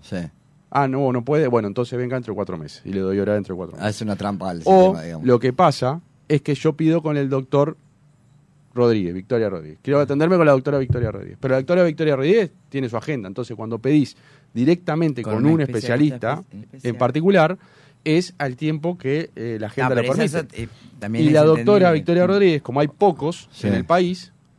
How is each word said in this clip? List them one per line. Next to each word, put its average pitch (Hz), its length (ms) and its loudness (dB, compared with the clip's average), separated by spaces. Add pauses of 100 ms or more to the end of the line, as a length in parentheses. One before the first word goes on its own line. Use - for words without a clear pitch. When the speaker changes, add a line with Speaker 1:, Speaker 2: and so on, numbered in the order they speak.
Speaker 1:
Sí. - 160 -12 (540)
Speaker 2:
"Ah, 139 180 0
no, 135 240 0
no 123 100 -2
puede". 147 260 0
"Bueno, 113 200 0
entonces 120 300 -4
venga 123 180 -4
dentro 117 160 -8
de 92 40 -6
cuatro 92 200 -6
meses". 76 300 -14
Y 92 60 -8
le 95 80 -2
doy 95 180 -2
hora 101 160 0
dentro 95 200 -4
de - 40 -8
cuatro 87 180 -12
meses. 92 100 -6
Speaker 1:
Ah, 107 40 0
es 101 100 -8
una 104 160 -4
trampa 95 320 -6
al 87 160 -8
Speaker 2:
O 185 200 8
Speaker 1:
sistema, 185 180 2
digamos. 80 240 -8
Speaker 2:
lo 123 120 6
que 127 140 0
pasa 151 480 0 (280)
es 147 120 2
que 147 140 -4
yo 156 200 0
pido 160 280 0
con 151 160 -2
el 139 100 -2
doctor 135 480 0 (1000)
Rodríguez, 110 400 2
Victoria 107 340 -2
Rodríguez. 80 340 -10
"Quiero 143 180 0
atenderme 147 360 0
con 165 100 4
la 147 60 8
doctora 139 260 0
Victoria 123 320 -2
Rodríguez". 95 300 -14
Pero 131 120 -2
la 131 60 2
doctora 175 260 2
Victoria 156 320 0
Rodríguez 170 340 2 (180)
tiene 131 200 -4
su 110 80 -6
agenda. 127 320 -6
Entonces, 113 280 -10
cuando 113 220 -8
pedís 139 380 2 (380)
directamente 156 680 0
Speaker 3:
Con 107 120 -4
Speaker 2:
con 117 120 0
Speaker 3:
un 156 80 6
Speaker 2:
un 160 80 2
Speaker 3:
especialista 123 680 -2
Speaker 2:
especialista 170 180 -6
Speaker 3:
espe-, - 60 -20
Speaker 2:
en 104 80 -16
Speaker 3:
especial. 123 320 -8
Speaker 2:
particular, 160 600 2 (460)
es 160 340 0
al 131 180 -6
tiempo 160 400 -4
que, 151 400 -4
eh, 117 240 -6
la 107 60 -6
agenda 127 200 -4
Speaker 3:
Ah, 127 40 0
Speaker 2:
lo 127 60 0
Speaker 3:
pero 120 160 0 (120)
eso, 151 140 -2
Speaker 2:
permite. 131 240 -10
Speaker 3:
eso, - 20 -8
eh, - 40 -12 (300)
también 113 260 0
Speaker 2:
Y 151 40 4
Speaker 3:
es 151 60 6
Speaker 2:
la 151 80 6
doctora 156 180 6 (280)
Speaker 3:
entendible. 170 60 4
Speaker 2:
Victoria 170 320 2
Rodríguez, 185 360 2
como 147 180 -2
hay 151 80 2
pocos 160 640 0
Speaker 1:
Sí. - 140 -8
Speaker 2:
en 101 80 2
el 92 100 -2
país, 180 480 0 (260)